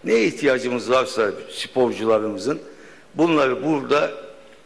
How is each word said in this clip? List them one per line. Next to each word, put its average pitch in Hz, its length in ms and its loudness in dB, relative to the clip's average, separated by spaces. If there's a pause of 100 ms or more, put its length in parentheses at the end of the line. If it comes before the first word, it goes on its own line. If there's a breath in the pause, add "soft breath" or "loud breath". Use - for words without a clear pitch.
ne 214 160 2
ihtiyacımız 123 720 0
varsa 113 400 2 (200)
sporcularımızın 110 1080 0 (560 loud breath)
bunları 143 480 2
burada 143 480 0 (540)